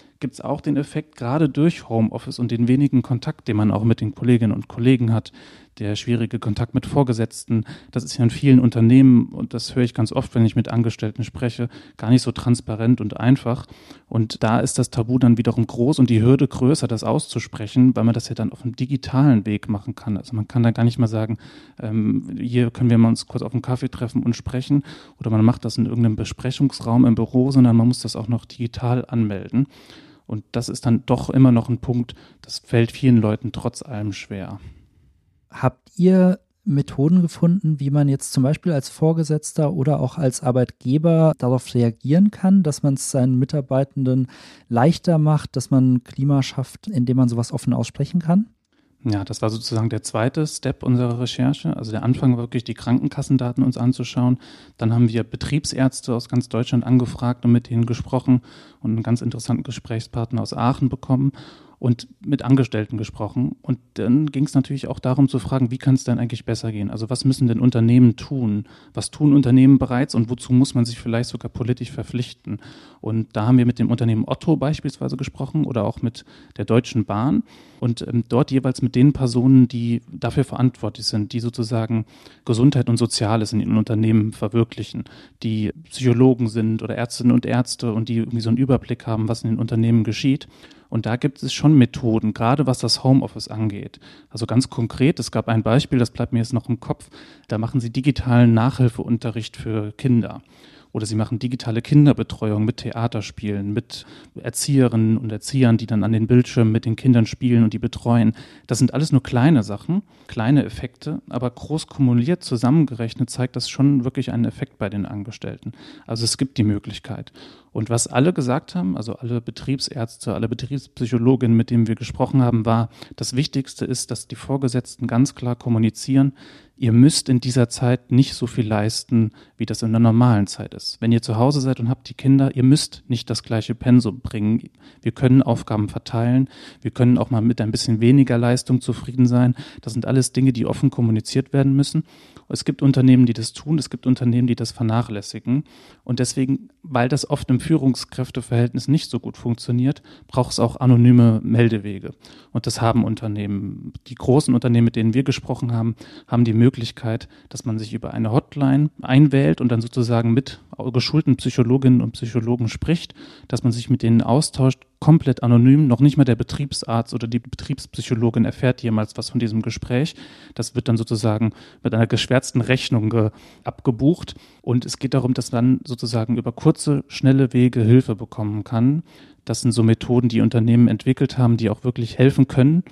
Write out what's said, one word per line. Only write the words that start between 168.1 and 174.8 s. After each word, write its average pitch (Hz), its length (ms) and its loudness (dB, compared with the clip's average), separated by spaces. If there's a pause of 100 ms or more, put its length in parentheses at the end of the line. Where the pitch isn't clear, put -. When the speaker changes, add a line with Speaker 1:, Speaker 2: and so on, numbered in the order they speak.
Speaker 1:
erfährt - 380 -2
jemals 107 340 -2
was - 140 -10
von 123 80 -4
diesem 110 240 -2
Gespräch. 123 520 -4 (380)
Das - 220 -10
wird 123 120 -4
dann 117 80 2
sozusagen 110 580 -2 (300)
mit - 120 -2
einer 113 100 4
geschwärzten 127 560 0
Rechnung 113 480 0
ge-, 110 220 0 (320)
abgebucht. - 720 -2 (260)
Und 123 240 -2